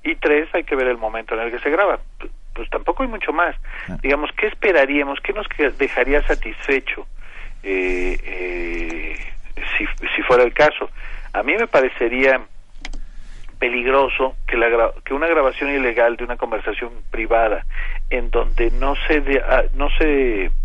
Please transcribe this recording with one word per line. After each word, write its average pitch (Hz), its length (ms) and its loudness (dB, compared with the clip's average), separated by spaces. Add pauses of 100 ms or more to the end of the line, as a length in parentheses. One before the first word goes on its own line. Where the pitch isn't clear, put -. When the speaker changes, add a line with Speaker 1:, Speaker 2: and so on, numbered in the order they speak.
Speaker 1:
Y 165 120 -4
tres, 151 380 2
hay 170 100 0
que 147 120 -2
ver 127 120 2
el 123 100 0
momento 113 380 -6
en 110 60 -4
el 117 100 -4
que 123 80 -6
se 147 100 -2
graba. 170 300 2 (200)
P-, - 100 -10 (240)
pues - 160 -8
tampoco - 340 -2
hay 247 60 -2
mucho 190 240 -4
más. 160 200 2 (360)
Speaker 2:
Ah. 92 120 -6
Speaker 1:
Digamos, 143 360 0
¿qué 214 100 0
esperaríamos? 143 760 2
¿Qué 202 120 -4
nos 202 160 -6
que-, 139 220 0
dejaría 139 540 2
satisfecho, 131 800 -2 (580)
eh, 90 600 0
eh, - 920 -6 (600)
si, - 80 0 (300)
si - 80 -4
fuera 123 200 6
el 120 100 2
caso? 147 360 2 (440)
A - 100 -2
mí 147 160 0
me 233 80 0
parecería 127 760 4 (1160)
peligroso 131 760 2 (120)
que 123 100 0
la 117 120 4
gra-, 113 240 4 (100)
que 135 100 -4
una 151 140 0
grabación 143 440 2
ilegal 120 440 2
de 123 80 -6
una 120 140 -6
conversación 113 540 -4 (200)
privada 110 540 2 (440)
en 123 220 0
donde 117 400 4
no 135 240 2 (120)
se 156 140 4
de-, 139 240 2
ah, 131 180 4 (100)
no 143 240 2
se 131 540 4 (140)